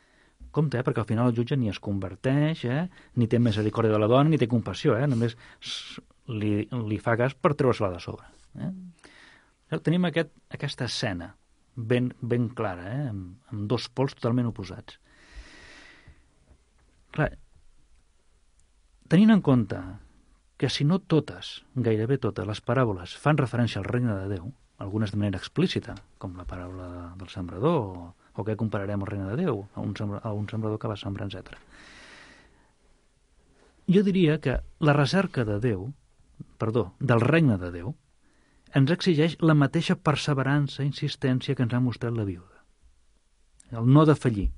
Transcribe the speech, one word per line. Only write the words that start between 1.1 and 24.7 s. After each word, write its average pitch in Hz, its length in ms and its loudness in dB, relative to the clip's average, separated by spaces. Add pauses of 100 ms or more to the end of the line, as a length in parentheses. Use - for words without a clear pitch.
el 113 80 0
jutge 120 200 0
ni 123 120 0
es 120 100 -6
converteix, 131 840 -2
eh? 139 240 -2 (260)
Ni 117 140 2
té 120 100 4
misericòrdia 107 540 2
de 107 80 4
la 107 80 4
dona, 139 220 6
ni 156 100 4
té 117 80 2
compassió, 113 480 0
eh? 135 100 0
Només 120 300 0 (240)
s-, - 400 -14 (260)
li, 107 400 -2
li 107 320 -4
fa 117 180 0
cas 123 180 0
per - 200 2
treure-se-la 113 380 2
de 87 80 -10
sobre. - 240 -12 (320)
Eh? - 140 -8 (1000)
Llavors, 160 140 -6
tenim 180 240 2
aquest, 165 240 -2 (180)
aquesta - 380 -6
escena 90 460 -6 (420)
ben, 123 440 0
ben 120 280 0
clara, 92 460 -6
eh? 147 160 -4
Amb, 95 260 -10 (160)
amb 104 160 -6
dos 113 220 -2
pols 127 260 -2
totalment 120 320 0
oposats. 92 480 -12 (2250)
Clar, 151 160 2 (1800)
tenint 208 220 8
en 202 80 6
compte 117 380 2 (840)
que 139 80 0
si - 160 -2
no 175 140 4
totes, 139 640 -2 (120)
gairebé 113 440 0
totes, 101 280 -2
les 104 140 -6
paràboles 110 560 0
fan 147 220 2
referència 120 420 0
al 92 60 -6
regne 120 300 0
de 95 120 -6
Déu, 95 220 -6 (280)